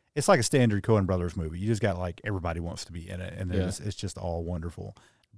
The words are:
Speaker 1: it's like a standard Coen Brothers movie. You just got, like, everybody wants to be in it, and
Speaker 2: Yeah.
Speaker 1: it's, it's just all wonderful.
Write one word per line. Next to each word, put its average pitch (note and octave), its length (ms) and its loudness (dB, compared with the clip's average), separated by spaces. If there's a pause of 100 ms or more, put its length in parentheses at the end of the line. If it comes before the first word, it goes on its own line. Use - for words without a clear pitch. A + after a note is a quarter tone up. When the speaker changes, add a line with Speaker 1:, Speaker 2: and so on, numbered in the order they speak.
(160)
Speaker 1:
it's D3 120 0
like F3 120 8
a G#2+ 40 2
standard A2+ 380 4
Coen G#2+ 240 6
Brothers F2+ 300 0
movie. E2 220 -4
You G2+ 80 -4
just G#2+ 160 2
got, F#2+ 160 2
like, F2+ 260 -4
everybody E2+ 360 -2
wants E2 260 -8
to E2 60 -16
be E2+ 180 -10
in F#2 100 -8
it, F2+ 160 -10
and F#2 160 -4
Speaker 2:
Yeah. F#2+ 140 2
Speaker 1:
it's, F#2 140 -4
it's G#2 160 -6
just - 200 -8
all E2+ 280 -4
wonderful. E2+ 520 -6 (420)